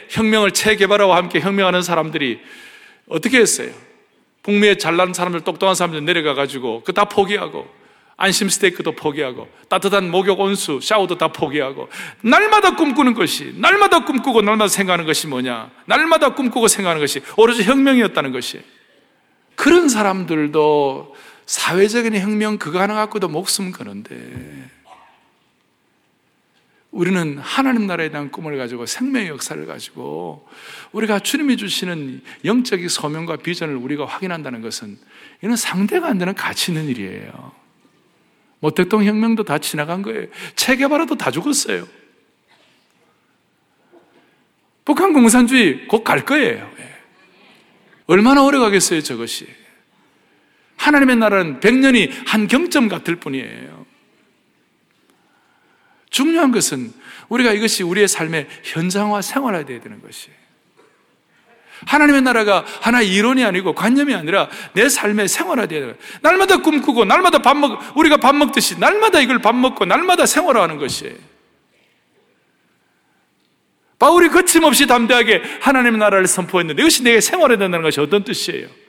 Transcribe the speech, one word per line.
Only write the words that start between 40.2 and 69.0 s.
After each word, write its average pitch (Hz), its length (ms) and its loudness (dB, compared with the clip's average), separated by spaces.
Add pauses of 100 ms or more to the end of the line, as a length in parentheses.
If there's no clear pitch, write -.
체게바라도 277 600 0
다 - 160 -4
죽었어요. 123 560 -4 (3000)
북한 330 280 2
공산주의 240 760 4
곧 226 160 0
갈 - 200 0
거예요. 220 560 -2
예. - 140 -20 (1120)
얼마나 247 380 6
오래 277 160 4
가겠어요, 190 420 2
저것이? 117 460 -8 (1300)
하나님의 277 380 4
나라는 196 440 2
백 233 160 4
년이 254 340 4 (180)
한 214 200 0
경점 285 400 2
같을 170 280 -6
뿐이에요. 113 680 -12 (2250)
중요한 320 420 2
것은 127 420 -2 (340)
우리가 240 260 2
이것이 214 280 0
우리의 190 260 2
삶의 160 400 -2 (140)
현장화, 202 640 -2
생활화돼야 160 580 -6
되는 107 180 -20
것이에요. - 380 -20 (1500)
하나님의 294 360 4
나라가 214 420 2 (180)
하나의 233 300 2
이론이 240 320 2
아니고 185 300 -2
관념이 269 400 0
아니라 170 340 -2 (260)
내 226 140 4
삶의 208 400 0
생활화돼야 240 520 -4
되는 123 160 -10
거예요. - 260 -20
날마다 381 360 4
꿈꾸고 269 480 2
날마다 320 340 4
밥 269 180 4
먹-, 262 400 -4
우리가 302 200 6
밥 247 180 4
먹듯이 262 440 0
날마다 359 420 4